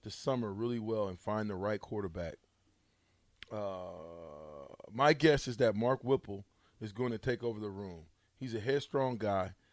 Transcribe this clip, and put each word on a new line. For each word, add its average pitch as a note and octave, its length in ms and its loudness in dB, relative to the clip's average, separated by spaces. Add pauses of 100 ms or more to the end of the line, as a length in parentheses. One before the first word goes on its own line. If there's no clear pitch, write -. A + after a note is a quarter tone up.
the A2 80 -12
summer A#2+ 420 -2
really A#2 280 -2
well G#2+ 260 0
and F#2 100 -4
find G#2+ 320 -2
the G2+ 60 -4
right G2+ 260 0
quarterback. F2+ 540 -6 (1120)
Uh, F#2+ 440 -6 (1000)
my C#3 200 6
guess D3 340 6
is A#2+ 120 -4
that A2 180 6
Mark A#2+ 260 4
Whipple G2+ 420 0 (360)
is A2 100 -6
going A#2+ 220 -2
to A2+ 60 -2
take A#2+ 260 -2
over A2+ 160 -2
the G#2+ 100 -4
room. F#2 360 -8 (340)
He's A#2+ 160 -6
a A2 40 -4
headstrong C3 580 0
guy. F#2+ 340 2 (200)